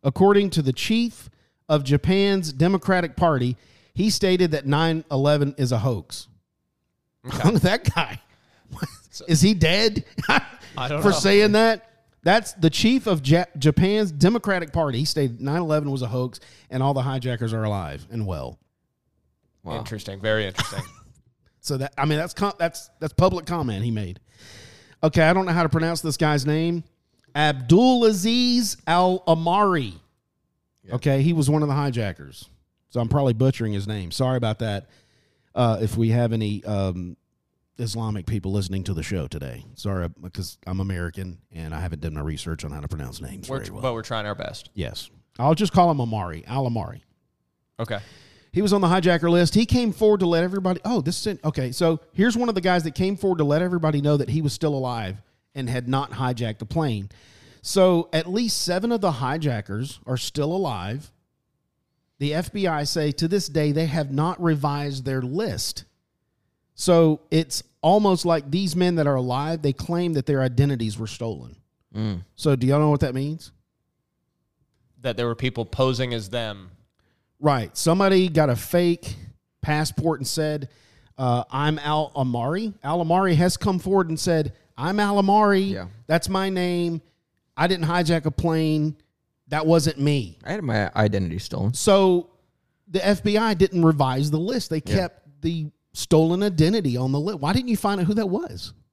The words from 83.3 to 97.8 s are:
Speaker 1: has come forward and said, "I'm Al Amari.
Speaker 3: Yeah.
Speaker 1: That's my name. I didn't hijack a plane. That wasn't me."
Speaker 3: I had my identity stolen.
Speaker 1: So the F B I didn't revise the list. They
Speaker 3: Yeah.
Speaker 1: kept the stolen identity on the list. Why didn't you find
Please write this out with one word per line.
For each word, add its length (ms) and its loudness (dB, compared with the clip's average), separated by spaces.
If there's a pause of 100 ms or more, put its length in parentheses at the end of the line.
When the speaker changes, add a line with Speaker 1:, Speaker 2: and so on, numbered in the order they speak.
Speaker 1:
has 200 2
come 220 0
forward 320 0
and 100 -6
said, 320 0 (240)
"I'm 240 -2
Al 180 0
Amari. 440 4
Speaker 3:
Yeah. 240 -6 (200)
Speaker 1:
That's 220 0
my 220 0
name. 500 -2 (560)
I 100 0
didn't 200 0
hijack 400 2
a 40 0
plane. 640 0 (520)
That 180 -4
wasn't 320 4
me." 460 0
Speaker 3:
I 80 -6
had 100 -6
my 320 0
identity 440 0
stolen. 340 -4
Speaker 1:
So 560 4 (600)
the 180 -4
F 160 2
B 160 2
I 160 2
didn't 320 4
revise 440 2
the 80 0
list. 300 -4
They 160 -4
Speaker 3:
Yeah. 120 -2
Speaker 1:
kept 440 -6
the 300 -4 (240)
stolen 480 2
identity 560 2
on 120 -2
the 80 0
list. 220 -4
Why 140 -2
didn't 140 0
you 100 0
find 240 -2